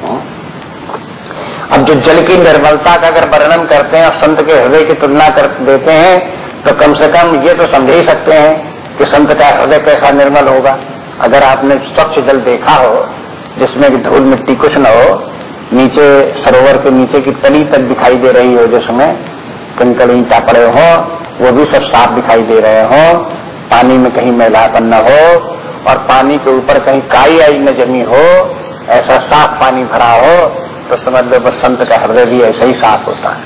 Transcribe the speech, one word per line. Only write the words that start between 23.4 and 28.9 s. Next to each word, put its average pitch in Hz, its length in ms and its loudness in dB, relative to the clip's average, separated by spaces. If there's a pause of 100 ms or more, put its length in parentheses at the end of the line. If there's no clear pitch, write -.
पानी 127 280 2
में 127 140 0
कहीं 120 200 -2
मैलापन 113 520 2
न 113 100 0
हो 147 460 4 (500)
और 131 80 2
पानी 135 400 0
के 131 180 0
ऊपर 135 220 0
कहीं 135 220 0
काई 156 400 2
आई 147 180 4
न 139 80 0
जमी 127 360 0
हो, 143 540 2 (320)
ऐसा 131 300 2